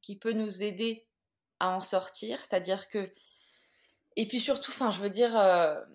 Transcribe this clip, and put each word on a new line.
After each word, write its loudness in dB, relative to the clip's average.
qui -14
peut -4
nous -4
aider -4
à 0
en -2
sortir, -4
c'est-à-dire -2
que, -6
et -2
puis -4
surtout, -2
enfin, 0
je -4
veux -2
dire, 2
euh, 6